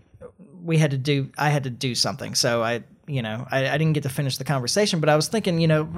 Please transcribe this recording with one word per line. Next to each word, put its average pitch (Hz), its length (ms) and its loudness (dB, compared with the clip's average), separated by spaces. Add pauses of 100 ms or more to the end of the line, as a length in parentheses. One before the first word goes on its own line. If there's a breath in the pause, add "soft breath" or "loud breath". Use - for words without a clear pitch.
(640)
we 165 160 2
had 151 140 4
to 139 60 -2
do, 135 380 0
I 147 140 0
had 147 140 0
to 131 60 -4
do 120 240 -4
something. 107 400 -4
So 117 280 2
I, 117 200 -2 (240)
you 139 140 -4
know, 113 300 -6
I, 135 180 0
I 139 80 0
didn't 156 160 2
get 147 120 0
to 135 40 -4
finish 135 300 -4
the 139 60 -10
conversation, 160 560 0
but 151 100 4
I 151 60 6
was 160 120 2
thinking, 202 320 0
you 165 80 4
know, 156 180 2 (120)